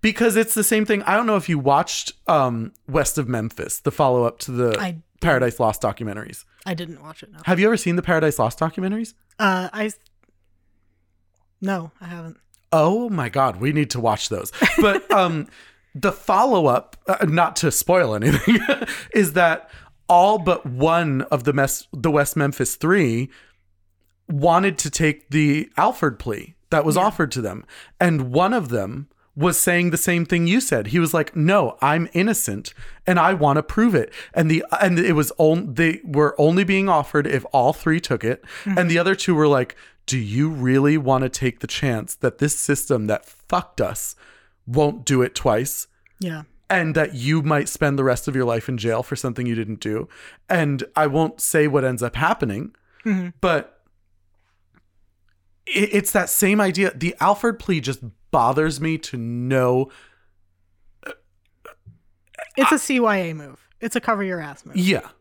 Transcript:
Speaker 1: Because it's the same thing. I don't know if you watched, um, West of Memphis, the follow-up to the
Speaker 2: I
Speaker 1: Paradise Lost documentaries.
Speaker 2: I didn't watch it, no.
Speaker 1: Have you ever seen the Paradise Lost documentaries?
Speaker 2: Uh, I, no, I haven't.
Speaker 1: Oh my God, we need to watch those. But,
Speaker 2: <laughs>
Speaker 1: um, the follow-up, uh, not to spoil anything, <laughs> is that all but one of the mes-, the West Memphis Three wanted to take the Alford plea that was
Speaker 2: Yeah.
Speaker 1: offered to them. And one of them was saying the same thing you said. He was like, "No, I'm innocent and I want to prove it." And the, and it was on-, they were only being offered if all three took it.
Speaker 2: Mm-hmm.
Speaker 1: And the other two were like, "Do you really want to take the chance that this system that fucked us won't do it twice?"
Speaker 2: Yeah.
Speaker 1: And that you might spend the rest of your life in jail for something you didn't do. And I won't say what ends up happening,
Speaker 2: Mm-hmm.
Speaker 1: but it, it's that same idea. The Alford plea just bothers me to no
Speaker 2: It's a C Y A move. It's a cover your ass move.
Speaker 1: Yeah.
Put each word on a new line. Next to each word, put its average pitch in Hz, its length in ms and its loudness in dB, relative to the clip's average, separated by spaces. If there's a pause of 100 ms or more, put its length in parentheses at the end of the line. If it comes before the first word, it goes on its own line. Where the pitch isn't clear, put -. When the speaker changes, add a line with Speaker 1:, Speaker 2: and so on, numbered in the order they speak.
Speaker 1:
Because 220 340 2
it's 226 180 2
the 208 100 0
same 220 200 2
thing. 208 200 0
I 190 120 2
don't 233 100 0
know 214 100 2
if 175 120 -2
you 160 100 0
watched, 139 540 0 (140)
um, 127 460 0 (160)
West 135 280 0
of 135 120 -2
Memphis, 113 520 -6
the 143 100 0
follow-up 123 500 2
to - 120 -10
the 120 260 0
Speaker 2:
I 180 180 -4 (240)
Speaker 1:
Paradise 127 380 2
Lost 110 220 0
documentaries. 107 640 -6 (220)
Speaker 2:
I 185 80 -6
didn't 160 280 -12
watch 151 200 -20
it, - 100 -20
no. - 120 -20
Speaker 1:
Have 175 160 2
you 202 60 4
ever 226 120 4
seen 175 180 -2
the 175 60 -2
Paradise 156 360 0
Lost 117 200 -2
documentaries? 196 560 -6 (240)
Speaker 2:
Uh, 185 340 0
I, 214 180 -6 (1700)
no, 185 380 -6
I 180 60 -20
haven't. 170 300 -16 (360)
Speaker 1:
Oh 185 360 2
my 156 200 -2
God, 127 280 0
we 131 160 -2
need 147 180 0
to 123 100 -4
watch 110 280 0
those. 95 240 -6 (280)
But, 196 300 2
Speaker 2:
<laughs> - 20 2
Speaker 1:
um, 170 360 0 (440)
the 175 200 -2
follow-up, 185 840 2 (120)
uh, 185 180 0
not 165 300 2
to 160 160 0
spoil 170 420 2
anything, 143 440 2 (280)
<laughs> - 260 -12
is 190 200 2
that 170 360 2 (400)
all 190 300 6
but 175 260 0
one 143 580 0
of 135 200 -2
the 143 100 0
mes-, 139 400 -2
the 143 200 -2
West 143 240 2
Memphis 143 400 -2
Three 139 520 0 (1000)
wanted 170 500 2
to 151 120 -4
take 151 400 -2
the 147 460 0
Alford 165 440 0
plea - 340 -10 (160)
that 156 140 2
was 156 100 2
Speaker 2:
Yeah. 180 80 2
Speaker 1:
offered 175 300 0
to 131 80 -6
them. 95 240 -8 (340)
And 156 340 0
one 180 220 2
of 185 140 -2
them 113 400 -6 (260)
was 170 240 0
saying 175 320 2
the 160 60 -2
same 170 300 0
thing 170 200 0
you 202 140 4
said. 107 280 -2
He 156 120 2
was 165 140 0
like, 156 200 -2
"No, 165 480 2
I'm 160 300 0
innocent 170 600 -2 (340)
and 180 120 4
I 175 160 4
want 147 220 2
to 151 80 0
prove 220 320 2
it." - 160 0 (200)
And 160 160 2
the, 160 160 2 (160)
and 180 180 2
it 170 160 2
was 151 240 0
on-, 156 360 2
they 160 300 0
were 147 340 0
only 165 240 4
being 196 260 0
offered 147 380 0
if 131 260 -2
all 135 200 4
three 160 280 0
took 123 220 -4
it. 117 200 -4 (220)
Speaker 2:
Mm-hmm. 190 140 0
Speaker 1:
And 180 120 2
the 165 80 2
other 185 180 2
two 185 180 0
were 151 140 4
like, 131 260 2 (320)
"Do 131 120 -2
you 117 320 0
really 135 480 2
want 135 240 0
to 131 60 -2
take 127 320 -4
the 117 80 -10
chance 113 480 -4
that - 220 -2
this 147 200 0
system 131 480 -2
that 104 180 -4
fucked - 560 -6
us - 340 -6 (520)
won't 139 400 0
do 131 160 2
it - 120 -2
twice?" 123 520 -2 (320)
Speaker 2:
Yeah. 160 240 -8 (260)
Speaker 1:
And 165 260 0
that 160 200 0
you 143 280 0
might 147 260 0
spend 139 300 -2
the 135 60 0
rest 127 240 0
of 135 80 -4
your 127 80 0
life 117 240 -2
in 127 100 -4
jail 113 240 -2
for 135 140 -6
something 123 300 -6
you 117 100 -2
didn't 110 240 -6
do. 107 280 -4 (400)
And 147 360 0 (100)
I 156 120 2
won't 156 340 0
say 151 260 2
what 143 180 0
ends 127 180 -2
up 120 140 -6
happening, 131 580 -2 (300)
Speaker 2:
Mm-hmm. 190 240 -2 (120)
Speaker 1:
but 165 400 -2 (1900)
it, 269 280 0
it's 202 180 0
that 180 160 0
same 208 320 2
idea. 190 340 0
The 165 260 -4
Alford 208 380 0
plea 170 220 -2
just 131 200 -8 (320)
bothers 135 480 2
me 160 160 -2
to 151 200 -10
no 127 760 0 (2750)
Speaker 2:
It's 269 160 4
a 294 60 2
C 254 220 0
Y 214 160 2
A 170 180 -4
move. 143 320 -18 (140)
It's 226 160 -6
a 233 40 0
cover 208 220 -2
your 185 180 -6
ass 147 240 -14
move. - 120 -10
Speaker 1:
Yeah. 180 320 0 (120)